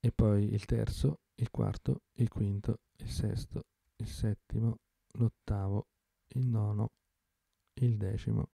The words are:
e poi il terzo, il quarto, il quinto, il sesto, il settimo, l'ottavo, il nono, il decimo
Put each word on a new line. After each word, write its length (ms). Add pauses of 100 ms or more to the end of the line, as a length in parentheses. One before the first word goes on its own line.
e 100
poi 400
il 120
terzo, 560 (140)
il 160
quarto, 520 (120)
il 140
quinto, 520 (180)
il 120
sesto, 560 (300)
il 120
settimo, 720 (340)
l'ottavo, 760 (460)
il 120
nono, 460 (880)
il 160
decimo 600